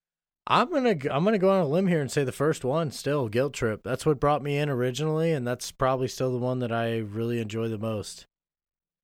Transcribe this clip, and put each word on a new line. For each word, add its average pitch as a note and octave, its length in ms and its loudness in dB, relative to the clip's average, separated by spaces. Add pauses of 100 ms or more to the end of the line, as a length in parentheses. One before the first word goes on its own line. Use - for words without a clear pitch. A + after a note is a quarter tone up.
(480)
I'm A3+ 240 4
gonna B3 240 2
g-, C#3+ 120 -4
I'm C3+ 140 0
gonna G#3+ 160 2
go F#3 120 4
on G3 100 4
a D3+ 80 2
limb F3 180 2
here F3 140 4
and C3+ 100 -2
say C#3+ 140 2
the B2 80 -4
first D3+ 320 0
one C#3+ 260 0
still, C#3 380 -2
Guilt B2+ 240 0
Trip. A2 320 -2
That's B2+ 200 -4
what D3+ 140 2
brought C#3+ 240 2
me C#3+ 160 -2
in D3 100 0
originally, D3 640 0
and C3 140 -2
that's A#2+ 240 -4
probably C3 380 0
still C3 240 -2
the B2+ 60 -2
one B2+ 220 -2
that A#2+ 120 -2
I A#2 260 0
really A2+ 420 -2
enjoy A2+ 280 -4
the A2+ 100 -4
most. G#2+ 480 -6 (760)